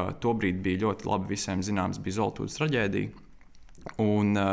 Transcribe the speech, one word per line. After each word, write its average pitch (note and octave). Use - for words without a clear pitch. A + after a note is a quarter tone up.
tobrīd G#2
bija F#2
ļoti G2
labi G2+
visiem F#2+
zināms, F#2+
bija G2
Zoltūdas G#2
traģēdija. G#2+
Un, G#2
ā, G2